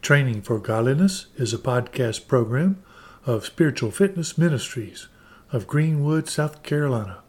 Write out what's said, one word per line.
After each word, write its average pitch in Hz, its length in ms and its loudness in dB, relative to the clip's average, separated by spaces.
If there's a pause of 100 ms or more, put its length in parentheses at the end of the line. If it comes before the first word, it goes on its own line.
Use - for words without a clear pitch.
Training 131 400 2
for 110 160 -2
Godliness 131 680 2 (100)
is 117 160 -2
a 113 60 -4
podcast 123 680 -2
program 135 560 2 (440)
of 117 180 -2
Spiritual 123 460 0
Fitness 190 480 -2
Ministries 127 720 -2 (440)
of 110 140 -2
Greenwood, 156 640 0
South 151 340 -4
Carolina. 120 560 -2 (100)